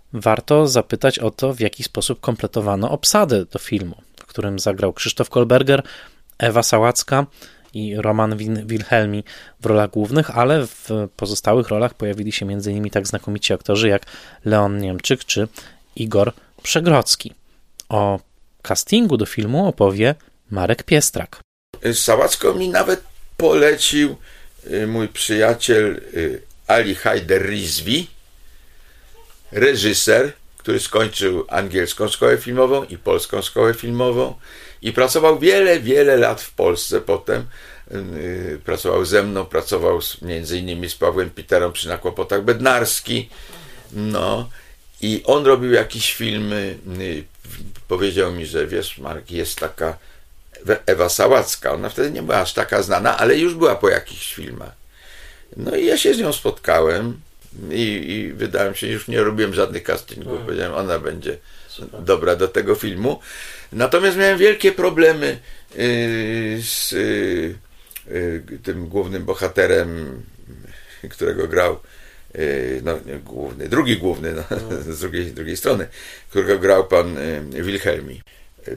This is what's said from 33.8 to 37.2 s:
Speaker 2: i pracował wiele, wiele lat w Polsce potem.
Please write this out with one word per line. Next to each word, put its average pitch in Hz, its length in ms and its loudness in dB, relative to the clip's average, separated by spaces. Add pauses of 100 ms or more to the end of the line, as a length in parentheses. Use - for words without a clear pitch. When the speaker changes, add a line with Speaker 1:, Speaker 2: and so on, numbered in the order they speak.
Speaker 2:
i 113 80 -4
pracował 156 460 4
wiele, 180 420 6
wiele 135 360 6
lat 113 240 2
w - 100 -16
Polsce - 500 0
potem. 95 460 -2 (460)